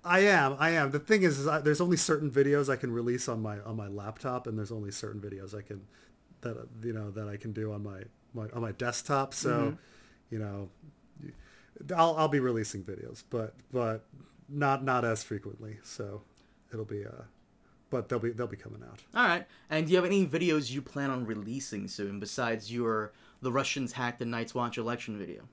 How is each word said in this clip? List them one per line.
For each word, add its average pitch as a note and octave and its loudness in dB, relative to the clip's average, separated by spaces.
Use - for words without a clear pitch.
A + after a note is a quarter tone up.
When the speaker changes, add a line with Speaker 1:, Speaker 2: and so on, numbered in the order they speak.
Speaker 1:
I F#3 6
am, D#3+ 6
I D#3+ 4
am. C#3+ 4
The C#3+ 2
thing G#3 4
is, C#3+ 4
is C#3 0
I, D3+ 2
there's D3+ 4
only F3 4
certain D3+ 2
videos C#3 4
I C3+ 4
can B2+ -2
release A#2+ 0
on A2+ -2
my, G#2 -4
on A2 -6
my G#2 -6
laptop, A2 -6
and A2 -4
there's G#2 -4
only G#2 -6
certain G#2 -8
videos G2 -10
I G2+ -8
can, G2+ -12
that, A#2 -6
you A#2 -4
know, G#2+ -6
that G#2 -8
I G2+ -8
can G#2+ -8
do G#2+ -4
on G#2 -6
my, G2 -10
my, A2 -6
on A#2 -4
my G#2+ -4
desktop. C3+ -2
So, C#3 -2
Speaker 2:
Mm-hmm. C#3+ 2
Speaker 1:
you A2 -6
know, G2+ -8
I'll, E3 8
I'll D#3 6
be C#3+ 4
releasing A2+ 0
videos, G#2 -12
but, A2+ -4
but A2+ 0
not, C#3+ 2
not B2+ 2
as A2+ 0
frequently. G#2+ -8
So G#2 -10
it'll A2 -6
be, G#2 -8
uh, A#2 -14
but B2 -4
they'll A#2+ 0
be, A#2 -2
they'll A#2 -4
be G#2 -10
coming A2 -16
out. - -20
Speaker 2:
All A#3+ 6
right. F3+ 2
And D#3 0
do D#3 2
you F3+ 8
have F3+ 6
any F#3+ 4
videos D#3 2
you C3+ -4
plan C#3 -2
on B2+ -2
releasing G#2+ -6
soon G2+ -6
besides A2 -4
your, A2+ 0
the B2+ -2
Russians C3 0
hacked A#2+ -4
the A#2+ -4
Night's A#2 -4
Watch A#2+ -2
election A#2 -6
video? E2+ -10